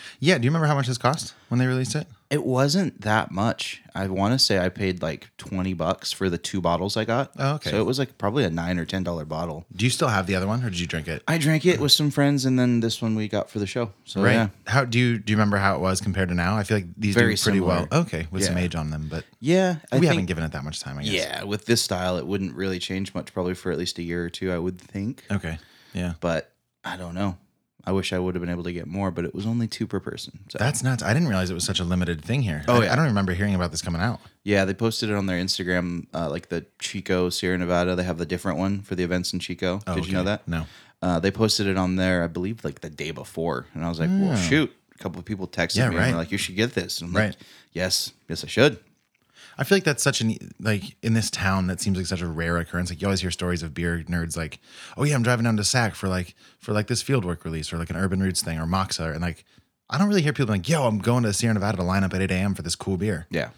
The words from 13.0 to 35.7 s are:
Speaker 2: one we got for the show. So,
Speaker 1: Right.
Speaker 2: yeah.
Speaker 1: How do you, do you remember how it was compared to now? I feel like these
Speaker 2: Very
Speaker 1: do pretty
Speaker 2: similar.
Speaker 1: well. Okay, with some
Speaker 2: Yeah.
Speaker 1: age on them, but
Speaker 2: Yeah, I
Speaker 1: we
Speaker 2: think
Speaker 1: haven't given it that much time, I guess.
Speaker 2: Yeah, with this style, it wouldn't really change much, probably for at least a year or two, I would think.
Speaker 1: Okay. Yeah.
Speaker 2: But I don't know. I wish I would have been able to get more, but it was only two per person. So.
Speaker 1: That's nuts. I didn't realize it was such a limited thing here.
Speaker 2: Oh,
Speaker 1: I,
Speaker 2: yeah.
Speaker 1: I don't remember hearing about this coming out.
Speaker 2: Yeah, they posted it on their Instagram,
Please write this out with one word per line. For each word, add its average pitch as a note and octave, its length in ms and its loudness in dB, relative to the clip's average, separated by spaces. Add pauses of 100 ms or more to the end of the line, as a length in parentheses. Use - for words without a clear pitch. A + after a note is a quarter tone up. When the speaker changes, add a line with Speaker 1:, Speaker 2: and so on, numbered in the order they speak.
Speaker 2:
one A2 140 0
we G#2+ 120 -2
got G#2 220 -2
for A2 100 -6
the G2+ 60 -2
show. A#2 260 -4 (120)
So, - 180 -2
Speaker 1:
Right. A#2+ 120 6
Speaker 2:
yeah. A2+ 140 2 (180)
Speaker 1:
How C3 180 2
do A#2+ 140 0
you, A#2+ 200 4
do G#2 140 -2
you G#2+ 40 4
remember G#2 220 4
how G2 180 4
it C#2+ 40 -2
was F#2 200 2
compared F#2 280 0
to F2+ 80 0
now? F2+ 200 2
I A2 80 0
feel G#2+ 140 2
like F2+ 80 -4 (100)
these G#2 180 0
Speaker 2:
Very A#2 200 6
Speaker 1:
do - 80 -2
pretty G2 160 4
Speaker 2:
similar. F2+ 320 2
Speaker 1:
well. D#3 120 4
Okay, D#2+ 280 -4
with F#2+ 140 0
some F2+ 120 2
Speaker 2:
Yeah. F2+ 80 2
Speaker 1:
age E2+ 120 -2
on D#2 140 -2
them, D2+ 200 -4
but E2 140 -6 (160)
Speaker 2:
Yeah, F3+ 360 4 (160)
I B2+ 40 4
Speaker 1:
we D#3 100 6
Speaker 2:
think D3 60 6
Speaker 1:
haven't G2+ 140 0
given E2 180 -2
it D#2 80 -4
that C#2+ 120 -6
much D2+ 160 -6
time, C2+ 180 -8
I C#2+ 60 -8
guess. E2+ 80 -2
Speaker 2:
Yeah, E2+ 320 -2
with G#2 220 -4
this A#2 160 4
style, F2+ 340 0
it C#2 120 -4
wouldn't F#2+ 260 -2
really F#2 260 -2
change F#2+ 340 -6
much, - 180 -8
probably F2+ 220 -2
for F2+ 180 -6
at C#2+ 60 -2
least F2 200 -4
a F2 40 -4
year E2+ 220 -2
or E2+ 60 -6
two, F#2 220 -4
I F2 60 -2
would F2+ 220 -4
think. G#2 520 -8
Speaker 1:
Okay. E2 260 -4 (360)
Yeah. F2+ 260 -2
Speaker 2:
But E2 320 -2 (320)
I - 120 -8
don't F2 180 -10
know. F#2 240 -2 (440)
I F#2+ 100 -2
wish F#2+ 200 0
I F#2 60 0
would F2+ 160 0
have F2 80 -4
been F2 80 -4
able F2 140 -4
to F2 100 -6
get E2+ 120 -8
more, F#2+ 240 -2
but E2+ 140 -4
it D#2+ 100 -6
was G2+ 120 -4
only A#2 200 0
two - 200 -4
per G2 140 -4
person. - 400 -12 (100)
So. - 80 -14
Speaker 1:
That's B2+ 240 0
nuts. B2+ 200 0
I G2 120 4
didn't D#3+ 140 2
realize F#2 220 2
it F2+ 40 -4
was F2 100 -4
such F#2+ 160 0
a F2+ 40 0
limited F2 380 0
thing C3 200 0
here. D#2 260 -2
Speaker 2:
Oh, A#2+ 140 6
Speaker 1:
I, - 20 6
Speaker 2:
yeah. F2 80 2
Speaker 1:
I - 20 2
don't D#3 120 2
remember G2+ 260 2
hearing G2 220 0
about F2 160 0
this E2 100 -8
coming E2+ 220 -2
out. A#2 180 -2 (240)
Speaker 2:
Yeah, G2 220 4
they G2 80 0
posted A2+ 340 -2
it G#2 60 0
on G2+ 100 0
their F2+ 180 0
Instagram, F2 720 -2